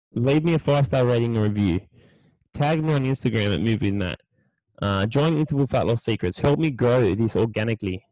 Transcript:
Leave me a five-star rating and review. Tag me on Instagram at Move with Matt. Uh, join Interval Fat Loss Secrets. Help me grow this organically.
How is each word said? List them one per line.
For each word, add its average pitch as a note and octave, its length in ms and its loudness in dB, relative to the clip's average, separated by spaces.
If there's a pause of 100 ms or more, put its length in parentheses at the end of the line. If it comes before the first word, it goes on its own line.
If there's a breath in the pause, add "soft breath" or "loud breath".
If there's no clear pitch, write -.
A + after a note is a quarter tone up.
(140)
Leave C#3 300 2
me E3+ 100 2
a D#3 60 2
five-star C#3+ 440 2
rating A#2+ 320 0
and G#2+ 80 2
review. G2+ 380 0 (720 soft breath)
Tag D#3 300 0
me D#3 100 0
on C#3 120 0
Instagram A2+ 460 0
at D#2+ 100 -2
Move G#2+ 200 0
with G2+ 140 0
Matt. F#2 260 -6 (580)
Uh, G2 260 0
join D3 320 0
Interval D3 280 0
Fat A#2 220 0
Loss A#2 160 -2
Secrets. F2+ 380 -4
Help C#3+ 180 2
me D#3+ 100 0
grow A#2+ 460 2
this A2 200 0
organically. G#2+ 760 -2